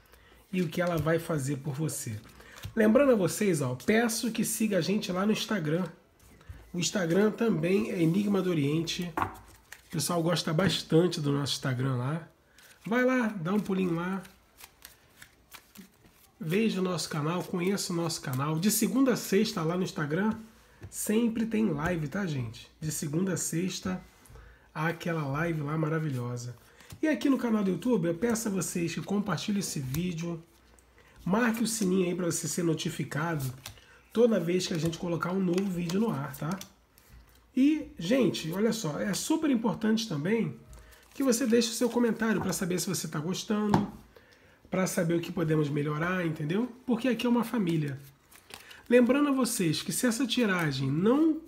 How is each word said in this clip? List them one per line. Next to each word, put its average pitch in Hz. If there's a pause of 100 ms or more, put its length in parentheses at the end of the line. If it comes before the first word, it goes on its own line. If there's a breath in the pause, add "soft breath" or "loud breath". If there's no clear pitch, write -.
(500 soft breath)
e 185
o 165
que 175
ela 175
vai 160
fazer 147
por 139
você. 135 (560 loud breath)
Lembrando 226
a 233
vocês, 180
ó, 127
peço 226
que 220
siga 202
a -
gente 185
lá 185
no 214
Instagram. 180 (880 loud breath)
O 175
Instagram 185
também 202
é 185
Enigma 196
do 180
Oriente. 160
O -
pessoal 170
gosta 165
bastante 165
do 143
nosso 143
Instagram 131
lá. 135 (560 loud breath)
Vai 240
lá, 254
dá 190
um 214
pulinho 185
lá. 180 (2250 loud breath)
Veja 190
o -
nosso 180
canal, 160
conheça 185
o 170
nosso 165
canal. 143
De 202
segunda 240
a 190
sexta 196
lá 165
no 185
Instagram, 170 (540 loud breath)
sempre 226
tem 220
live, 156
tá, 190
gente? 127 (120)
De 156
segunda 165
a -
sexta, 180 (720 loud breath)
há 160
aquela 165
live 156
lá 147
maravilhosa. 123 (440 loud breath)
E 320
aqui 302
no 262
canal 220
do 190
YouTube, 180
eu 165
peço 226
a -
vocês 170
que -
compartilhem 202
esse -
vídeo, 165 (840 soft breath)
marque 220
o 220
sininho 185
aí 175
pra 180
você 160
ser 170
notificado 156 (680 loud breath)
toda 220
vez 175
que -
a 175
gente 165
colocar 170
um 196
novo 185
vídeo 175
no 226
ar, 139
tá? 165 (1000 soft breath)
E, 294 (100)
gente, 175
olha 208
só, -
é 208
super 311
importante 220
também 170 (560 loud breath)
que -
você 254
deixe 226
o -
seu 247
comentário 226
pra 180
saber 175
se 160
você 175
tá 160
gostando, 202 (800 loud breath)
pra 185
saber 170
o 170
que 170
podemos 156
melhorar, 151
entendeu? 165 (160)
Porque 240
aqui 233
é -
uma 240
família. 165 (880 loud breath)
Lembrando 254
a -
vocês 190
que -
se 170
essa 240
tiragem 170
não, 262